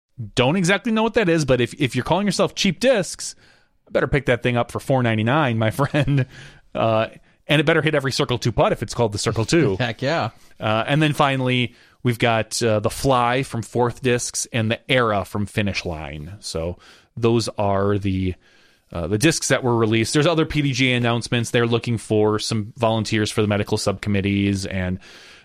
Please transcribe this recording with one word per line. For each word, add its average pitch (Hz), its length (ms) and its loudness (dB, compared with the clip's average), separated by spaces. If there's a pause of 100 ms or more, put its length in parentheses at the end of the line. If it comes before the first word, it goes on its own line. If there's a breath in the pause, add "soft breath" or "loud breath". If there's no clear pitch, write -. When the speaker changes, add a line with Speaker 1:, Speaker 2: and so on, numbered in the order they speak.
(360)
Speaker 1:
Don't 127 200 2
exactly 196 360 0
know 220 120 2
what 226 120 0
that 208 140 2
is, 165 160 2
but 127 160 2
if, 120 140 -2
if 135 200 0
you're 123 100 0
calling 190 200 0
yourself 190 300 0
Cheap 185 240 0
Discs, - 560 0 (520 soft breath)
I - 40 -20
better 135 160 0
pick 127 200 0
that 120 160 2
thing 123 140 2
up 120 140 -2
for 107 80 -6
four 131 240 0
ninety-nine, 117 540 2
my 110 140 2
<laughs> - 0 -
friend. 139 540 0 (480 loud breath)
Uh, 113 340 2 (400 soft breath)
and 147 120 4
it 156 60 2
better 165 160 4
hit 151 140 0
every 135 160 0
Circle 127 260 0
Two 120 160 -2
putt 151 180 2
if - 100 -4
it's 110 120 -8
called 113 180 0
the 107 60 -6
Circle 110 280 -2
Two. 127 300 2
Speaker 2:
<laughs> 90 40 -4
Heck 117 220 -6
yeah. 135 280 -2 (300 soft breath)
Speaker 1:
Uh, 110 280 0
and 143 140 2
then 151 120 2
finally, 127 600 0 (280 soft breath)
we've 123 160 0
got, 113 440 0
uh, 110 160 2
the 107 100 0
Fly 127 540 2
from 117 180 -6
Fourth 117 400 -2
Discs - 520 -2
and 110 180 0
the - 200 -4
Era 110 340 0
from 104 200 -6
Finish 101 400 -4
Line. 78 540 -10
So 82 380 -8 (400 loud breath)
those 117 300 2 (100)
are 101 400 0
the, 95 380 -2 (560 soft breath)
uh, 85 160 -6
the 104 100 0
discs 151 300 2
that 123 160 0
were 120 120 2
released. 113 380 2
There's 151 140 2
other 160 180 2
P 151 160 -2
D 139 120 0
G 127 200 2
A 123 40 0
announcements. 120 540 -2
They're 120 140 2
looking 117 320 -2
for 107 420 2
some 110 380 -4
volunteers 110 540 0
for 113 100 0
the 104 60 2
medical 104 300 0
subcommittees 101 880 0
and, 92 340 -4 (460 loud breath)